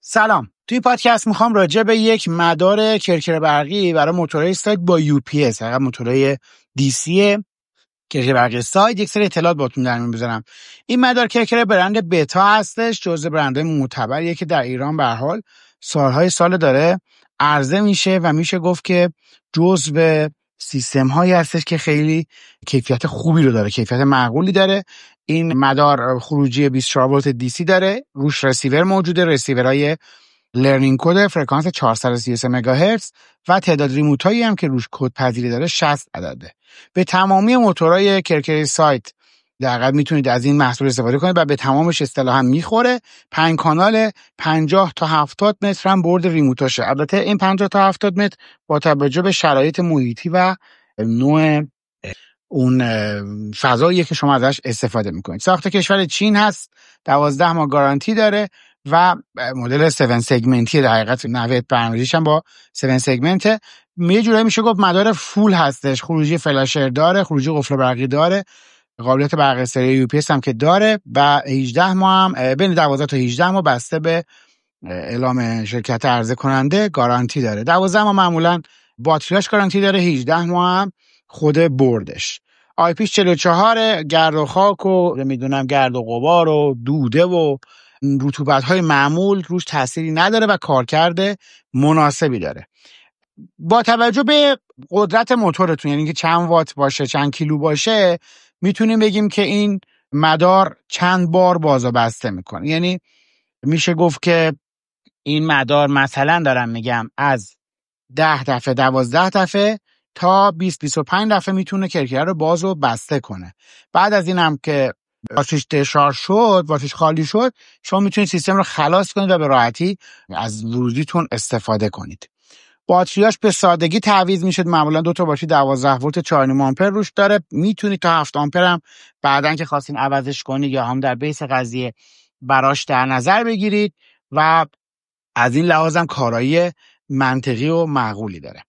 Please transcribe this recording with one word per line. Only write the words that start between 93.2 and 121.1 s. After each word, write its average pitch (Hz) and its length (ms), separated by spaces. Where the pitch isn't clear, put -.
با 208 240
توجه 233 400
به 285 340
قدرت 180 400
موتورتون، 175 600
یعنی 147 140
که 160 80
چند 170 360
وات 165 240
باشه، 139 320
چند 143 260
کیلو 151 260
باشه، 170 640
می‌تونیم 220 380
بگیم 214 280
که 202 140
این 202 380
مدار 160 640
چند 180 440
بار 180 260
باز 143 280
و 123 60
بسته 117 380
می‌کنه. 92 400
یعنی 175 300
می‌شه 156 300
گفت 165 280
که 165 320
این 151 220
مدار 147 420
مثلاً 139 580
دارم 123 240
می‌گم 117 480
از 135 380
ده 151 280
دفعه، 131 300
دوازده 131 560
دفعه 202 500
تا 190 340
بیست، 170 300
بیست 151 160
و 151 60
پنج 208 280
دفعه 196 220
می‌تونه 190 340
کرکره 135 360
رو 185 100
باز 160 300
و 190 120
بسته 139 440
کنه. 90 340
بعد 196 200
از 185 140
اینم 170 360
که 139 300
واتش 143 400
دشارژ 143 460
شد، 202 500
واتش 143 260
خالی 160 320
شد، 233 260
شما 190 160
می‌تونید 202 300
سیستم 185 260
رو 196 80
خلاص 170 500
کنید 196 180
و 180 60
به 156 100
راحتی 135 500
از 107 360
ورودیتون 123 640